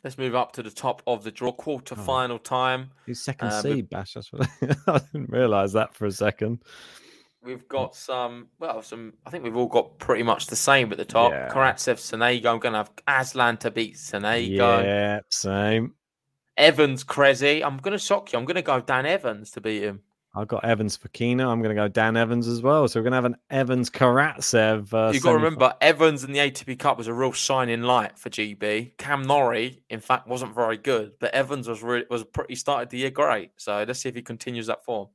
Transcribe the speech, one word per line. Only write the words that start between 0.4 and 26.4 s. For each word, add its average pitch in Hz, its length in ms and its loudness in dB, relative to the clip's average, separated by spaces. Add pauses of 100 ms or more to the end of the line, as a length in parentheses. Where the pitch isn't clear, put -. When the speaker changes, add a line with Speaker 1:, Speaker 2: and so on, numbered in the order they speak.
Speaker 1:
to 127 100 -12
the 107 60 -12
top 123 380 -6
of 113 160 -2
the 110 80 -10
draw, 123 200 -4
quarter 131 460 -10
Speaker 2:
Oh. 104 40 -10
Speaker 1:
final 127 360 -2
time. 127 540 -2 (160)
Speaker 2:
He's 120 140 -10
second - 280 -6
Speaker 1:
Uh, 107 120 -2
Speaker 2:
seed, 139 280 -2
Basilashvili. 107 580 -6 (360)
<laughs> - 40 -2
I 151 120 2 (120)
didn't 135 200 -8
realise 104 420 2
that 110 220 0
for 107 100 -4
a 98 60 0
second. 107 520 -2 (800)
Speaker 1:
We've 123 260 -14
got 135 280 -4
some, 120 520 -6 (120)
well, 127 220 -6
some. 113 320 -14 (120)
I 131 40 -14
think 160 140 -8
we've 113 120 -4
all 123 120 2
got 120 320 0
pretty 120 240 0
much 117 240 0
the 113 80 -8
same 131 360 2
at - 60 -6
the 98 80 -6
top. 117 260 4
Speaker 2:
Yeah. 131 180 -6
Speaker 1:
Karatsev, 131 480 2
Sonego. 120 540 0
I'm 113 80 0
gonna 113 180 -2
have 104 140 -4 (160)
Aslan 131 500 2
to 117 140 -4
beat 117 240 -4
Sonego. 110 880 2
Speaker 2:
Yeah, 101 360 0 (100)
same. 104 640 0 (640)
Speaker 1:
Evans, 143 460 4
Krezi. 143 600 4
I'm 139 140 -4
gonna 190 220 -4
shock - 340 -2
you. 120 60 0
I'm 123 60 -4
gonna 175 180 -2
go 131 180 0
Dan 131 240 0
Evans 123 460 -2
to 110 100 -14
beat 107 220 -4
him. 98 180 -6 (360)
Speaker 2:
I've 104 120 -6
got 110 160 -4
Evans 107 320 2
for - 120 -18
Kina. 123 380 0
I'm 117 140 0
gonna 107 140 0
go 104 120 2
Dan 113 300 2
Evans 117 300 2
as 117 160 -4
well. 143 240 4
So 113 120 0
we're 110 40 -2
gonna 127 140 0
have 123 80 0
an 120 120 -2 (140)
Evans 127 400 0
Karatsev, 120 1000 4
uh, 110 220 4
Speaker 1:
You've 127 80 2
gotta - 0 -
Speaker 2:
semi-fi- 170 120 6
Speaker 1:
remember, 143 480 4
Evans 151 420 6
in 139 80 -8
the 139 80 -2
A 143 100 2